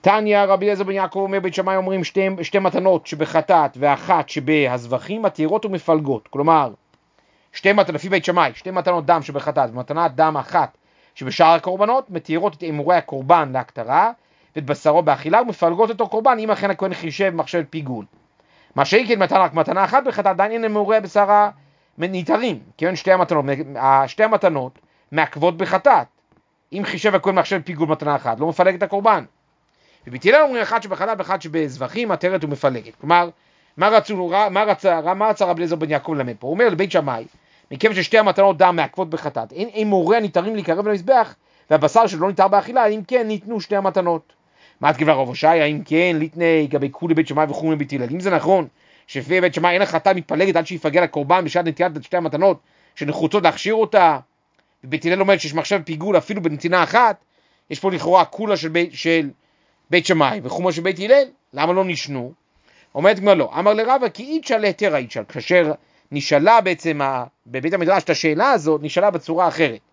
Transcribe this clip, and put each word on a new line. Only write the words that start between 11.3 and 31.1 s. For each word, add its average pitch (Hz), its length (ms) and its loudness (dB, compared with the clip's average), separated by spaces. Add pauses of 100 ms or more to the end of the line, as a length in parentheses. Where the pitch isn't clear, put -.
הקורבנות, 208 560 -2
מתירות 170 440 -2
את 147 60 -20
הימורי 160 360 0
הקורבן 143 560 0
להכתרה, 131 600 -2 (440)
ואת 156 80 -8
בשרו 151 380 2
באכילה, 151 400 2
ומפלגות 196 480 0
את 220 100 -6
הקורבן, 220 380 0
אם 220 120 -4
אכן 196 200 0
הכהן 190 240 -4
חישב 170 400 -4
מחשב 165 360 -4
פיגול. 127 340 -8 (680)
מה 139 100 2
שאם 220 240 2
כן 226 100 0
מתנה, 190 200 2
רק 160 160 2
מתנה 175 300 0
אחת 254 220 2
בחטאת, 208 200 -2
עדיין 196 260 0
אין 226 100 -4
הימורי 208 340 0
הבשרה 208 540 2 (480)
ניתרים, 185 600 -2 (180)
כיוון 175 200 -2
שתי - 160 2
המתנות, 170 320 2 (640)
שתי 214 180 0
המתנות 175 540 0 (340)
מעכבות 156 440 0
בחטאת. 185 500 2 (680)
אם 196 120 -6
חישב 190 300 -2
הכהן 190 200 0
מחשב 185 300 0
פיגול 160 240 -4
מתנה 147 280 -2
אחת, 120 240 -4
לא 156 80 -2
מפלג 180 260 2
את 175 80 -4
הקורבן. 196 420 0 (840)
ובית 127 200 -6
הלל 277 160 6
אומרים, 254 200 0
"אחד 214 200 -2
שבחטאת 202 360 -4